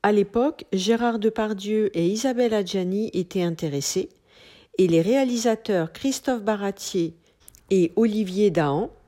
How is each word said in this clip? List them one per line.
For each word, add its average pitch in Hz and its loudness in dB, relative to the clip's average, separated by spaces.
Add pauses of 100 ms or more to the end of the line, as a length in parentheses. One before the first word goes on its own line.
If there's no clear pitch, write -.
À 208 4
l'époque, 233 0
Gérard 226 0
Depardieu 214 -2
et 170 0
Isabelle 233 0
Adjani 196 -2
étaient 180 -4
intéressés, 160 -4 (680)
et 190 6
les 165 4
réalisateurs 220 0
Christophe 262 -4
Baratier 196 -4 (540)
et 185 2
Olivier 208 2
Dahan 156 0 (160)